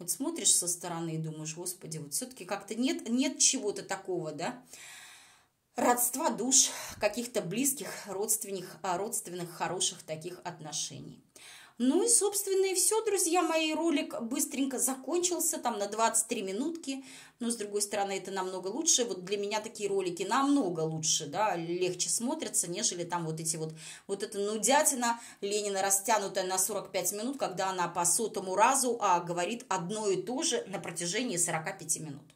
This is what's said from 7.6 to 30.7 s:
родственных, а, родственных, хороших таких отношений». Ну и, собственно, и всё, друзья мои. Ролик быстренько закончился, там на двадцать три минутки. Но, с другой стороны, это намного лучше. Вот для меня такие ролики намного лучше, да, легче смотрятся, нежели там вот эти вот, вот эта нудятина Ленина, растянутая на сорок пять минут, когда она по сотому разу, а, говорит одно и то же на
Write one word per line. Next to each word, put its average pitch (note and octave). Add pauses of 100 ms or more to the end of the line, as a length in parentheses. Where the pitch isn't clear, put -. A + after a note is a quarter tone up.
родственных, G3
а, F3+
родственных, F3+
хороших F3+
таких D#3+
отношений». D#3 (600)
Ну D#4
и, A#4
собственно, G4
и F#4+
всё, G#4+
друзья F4+
мои. D#4+
Ролик D#4
быстренько B3+
закончился, D#4+
там G#3+
на G3+
двадцать A3
три A3+
минутки. C4+ (360)
Но, A#3
с A3+
другой G3+
стороны, G3
это F#3+
намного F#3
лучше. B3+
Вот F#3
для G3+
меня G3+
такие G#3+
ролики F#3
намного A3+
лучше, D#3+
да, F3+
легче F3
смотрятся, A#3+
нежели F3+
там E3+
вот D#3+
эти D#3+
вот, D#3+ (320)
вот G3+
эта G3+
нудятина A#3+ (220)
Ленина, G3+
растянутая G3
на F#3
сорок G3
пять F3+
минут, A#3
когда F#3
она F#3
по E3+
сотому F#3+
разу, A#3
а, F#3
говорит F3
одно F#3+
и F#3
то C4
же A#3
на G3